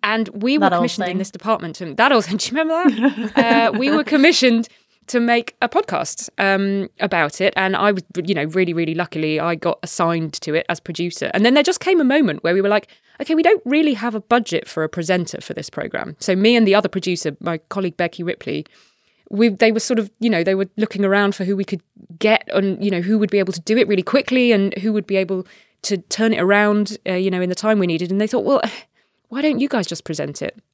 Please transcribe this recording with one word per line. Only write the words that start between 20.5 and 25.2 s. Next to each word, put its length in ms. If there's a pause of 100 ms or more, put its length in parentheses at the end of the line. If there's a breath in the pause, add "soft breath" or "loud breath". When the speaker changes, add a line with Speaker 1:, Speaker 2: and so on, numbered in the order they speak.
Speaker 1:
were 220
looking 300
around 280
for 100
who 120
we 80
could 160 (380)
get 340
and, 320
you 60
know, 100
who 180
would 120
be 80
able 160
to 60
do 180
it 100
really 140
quickly 500
and 260
who 140
would 140
be 100
able 300 (360 soft breath)